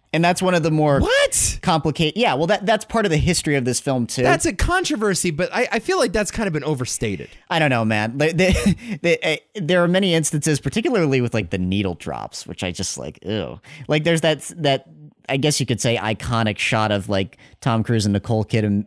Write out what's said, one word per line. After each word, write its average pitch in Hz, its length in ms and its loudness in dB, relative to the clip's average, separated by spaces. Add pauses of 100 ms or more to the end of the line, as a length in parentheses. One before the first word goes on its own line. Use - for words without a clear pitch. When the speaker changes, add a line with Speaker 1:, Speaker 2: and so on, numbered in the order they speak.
(120)
Speaker 1:
And 160 120 2
that's 175 160 2
one 185 140 2
of 170 80 4
the 160 80 2
more 151 300 4
Speaker 2:
What? 539 640 2
Speaker 1:
complicate-, 160 540 0
yeah, 214 180 2
well, 151 120 0
that, 202 180 0
that's 214 200 0
part 226 200 0
of 190 60 2
the 151 60 2
history 151 400 2
of 131 80 0
this 123 160 0
film, 127 260 0
too. - 160 -4
Speaker 2:
That's - 240 2
a 302 60 0
controversy, 214 800 0
but 160 200 -2
I, 233 200 0
I 220 80 0
feel 370 180 0
like 226 140 2
that's 214 180 -2
kind 220 160 -4
of 185 60 -2
been 151 100 -2
overstated. 120 680 -4 (200)
Speaker 1:
I 170 80 0
don't 151 120 4
know, 120 140 2
man. 110 340 0
The, 147 140 2
the, 185 680 2
<laughs> - 40 -14
the, 170 300 2
uh, 151 40 0 (200)
there 180 260 2
are 175 60 4
many 185 260 2
instances, 156 460 0
particularly 160 600 0
with, 120 140 -2
like, 101 160 -2
the 98 80 -2
needle 92 360 0
drops, 62 520 -10
which 85 160 -10
I 92 80 -2
just, - 260 -8
like, 65 280 -12
ew. 92 340 -6 (300)
Like, 151 160 0
there's 165 160 2
that, 156 220 0 (160)
that, 139 280 0 (420)
I 135 100 -2
guess 147 200 0
you 127 80 0
could 117 140 -2
say, 117 160 0
iconic 110 600 -2
shot 110 340 0
of, 101 160 -2
like, 98 300 -2 (220)
Tom 113 220 0
Cruise 110 240 0
and 101 60 2
Nicole 104 320 0
Kidm-, 104 420 0